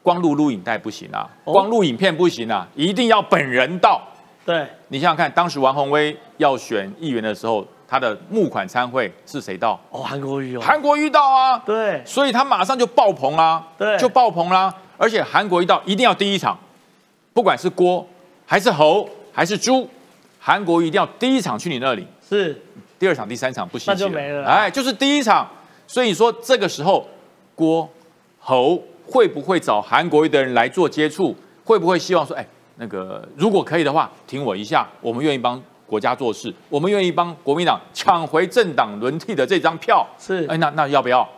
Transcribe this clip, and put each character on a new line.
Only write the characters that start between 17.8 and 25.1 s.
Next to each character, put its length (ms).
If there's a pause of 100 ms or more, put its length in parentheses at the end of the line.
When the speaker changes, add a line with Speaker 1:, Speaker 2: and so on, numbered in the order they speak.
Speaker 1:
还 120
是 120
侯 360 (240)
还 140
是 140
朱， 280 (540)
韩 240
国 160
瑜 60
一 40
定 80
要 60 (140)
第 180
一 40
场 180
去 100
你 120
那 120
里。 140 (200)
Speaker 2:
是。 320 (400)
Speaker 1:
第 100
二 60
场、 140
第 80
三 160
场 160
不 100
稀 60
奇 60
了。 60
Speaker 2:
那 40
就 80
没 220
了。 160
Speaker 1:
哎， 240
就 120
是 80
第 280